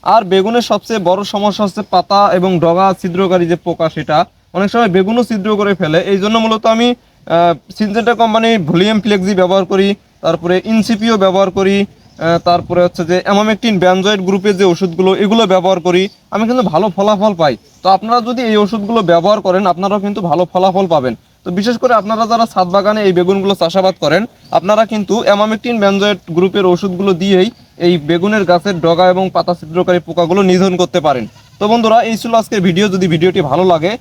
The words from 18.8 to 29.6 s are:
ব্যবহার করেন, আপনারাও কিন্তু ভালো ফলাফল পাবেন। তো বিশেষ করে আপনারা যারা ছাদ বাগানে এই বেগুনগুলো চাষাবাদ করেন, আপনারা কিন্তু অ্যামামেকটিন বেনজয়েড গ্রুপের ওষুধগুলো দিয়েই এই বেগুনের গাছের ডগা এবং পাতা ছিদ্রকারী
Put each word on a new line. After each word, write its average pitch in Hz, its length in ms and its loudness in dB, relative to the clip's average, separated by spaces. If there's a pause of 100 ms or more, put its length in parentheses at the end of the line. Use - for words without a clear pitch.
ব্যবহার 175 400 2
করেন, 190 260 0
আপনারাও 190 320 -2
কিন্তু 202 220 -6
ভালো 170 240 0
ফলাফল 185 420 0
পাবেন। 135 260 0 (300)
তো 190 80 -10
বিশেষ 208 260 -2
করে 247 160 0
আপনারা 214 380 0
যারা 226 140 2
ছাদ 185 220 -2
বাগানে 202 360 0
এই 190 100 2
বেগুনগুলো 190 420 0
চাষাবাদ 185 440 0
করেন, 160 220 0 (300)
আপনারা 208 340 2
কিন্তু 202 300 -4 (120)
অ্যামামেকটিন 214 520 0
বেনজয়েড 196 400 0 (120)
গ্রুপের 185 340 0
ওষুধগুলো 185 480 0
দিয়েই 190 360 2 (280)
এই 175 200 2
বেগুনের 175 480 0
গাছের 175 340 0
ডগা 170 300 2
এবং 185 240 0
পাতা 175 200 -2
ছিদ্রকারী 175 460 -2